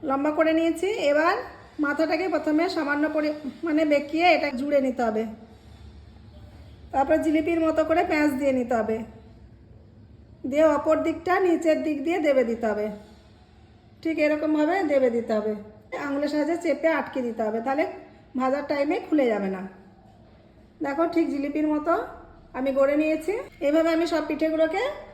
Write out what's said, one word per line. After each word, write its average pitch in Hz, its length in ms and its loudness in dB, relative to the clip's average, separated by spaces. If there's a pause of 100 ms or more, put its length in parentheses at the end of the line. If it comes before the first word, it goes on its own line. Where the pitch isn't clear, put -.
লম্বা 277 300 0
করে 320 200 4
নিয়েছি। 330 300 0 (220)
এবার 320 240 4 (500)
মাথাটাকে 311 500 0
প্রথমে 302 300 2 (120)
সামান্য 294 280 0 (120)
পরিমাণে 302 760 -2
বেঁকিয়ে 302 340 0 (100)
এটা 294 120 -2 (120)
জুড়ে 285 260 0
নিতে 254 200 -2
হবে। 220 160 -2 (1700)
তারপর 269 320 2
জিলিপির 320 420 0
মতো 320 220 2
করে 330 220 2
প্যাঁচ 302 200 2 (100)
দিয়ে 277 180 2
নিতে 247 220 -2
হবে, 220 180 -2 (1500)
দিয়ে 294 140 4 (120)
অপর 311 200 2 (100)
দিকটা 349 280 0 (120)
নিচের 311 400 4
দিক 302 200 -2
দিয়ে 339 200 0
দেবে 262 240 4
দিতে 226 200 -4
হবে। 208 160 -2 (1160)
ঠিক 320 140 -2 (100)
এরকমভাবে 302 480 2 (180)
দেবে 262 240 4
দিতে 226 200 -2
হবে, 214 160 -2 (540)
আঙুলের 285 260 -2
সাহায্যে 302 320 0
চেপে 311 240 2 (100)
আটকে 269 280 -6
দিতে 226 200 -4
হবে, 220 200 -2
তাহলে 277 180 0 (540)
ভাজার 262 320 0
টাইমে 294 260 0 (100)
খুলে 294 260 4
যাবে 196 240 -2
না। 185 60 -10 (1200)
দেখো 285 200 0 (100)
ঠিক 330 180 2
জিলিপির 285 400 -2
মতো 302 200 0 (680)
আমি 269 200 -2
গড়ে 277 240 4
নিয়েছি। 311 300 0 (340)
এইভাবে 320 300 4
আমি 330 160 2
সব 311 160 0
পিঠেগুলোকে 320 540 0 (320)